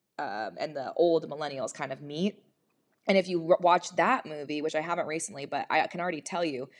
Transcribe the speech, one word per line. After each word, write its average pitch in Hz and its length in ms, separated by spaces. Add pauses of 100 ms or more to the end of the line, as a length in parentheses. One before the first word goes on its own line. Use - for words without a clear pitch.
(180)
um, 107 400
and 151 180
the 127 180
old 165 360
millennials 143 440
kind 139 180
of 135 100
meet. 147 400 (640)
And 196 120
if 185 100
you 175 120
w-, 165 200
watch 175 380
that 208 280
movie, 151 360
which 151 140
I 156 60
haven't 170 260
recently, 147 380
but 143 240
I 151 180
can 175 120
already 170 220
tell 175 240
you, 135 240 (100)